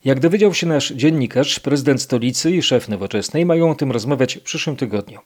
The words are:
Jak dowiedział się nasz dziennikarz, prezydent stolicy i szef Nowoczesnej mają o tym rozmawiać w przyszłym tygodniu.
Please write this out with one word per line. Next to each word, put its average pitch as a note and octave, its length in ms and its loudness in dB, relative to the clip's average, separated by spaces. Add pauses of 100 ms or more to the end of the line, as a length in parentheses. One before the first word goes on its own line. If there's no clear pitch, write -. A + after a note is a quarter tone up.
Jak C3+ 140 2
dowiedział F#3+ 340 4
się E3+ 140 -2
nasz D3+ 240 0
dziennikarz, C#3 680 0
prezydent C3+ 420 0
stolicy B2+ 500 -2
i F3 100 2
szef - 280 0
Nowoczesnej G#2 560 -2
mają E3 260 4
o D3 40 -2
tym C#3 160 -2
rozmawiać B2 440 0
w - 60 -18
przyszłym D#3 340 -6
tygodniu. G#2 500 -6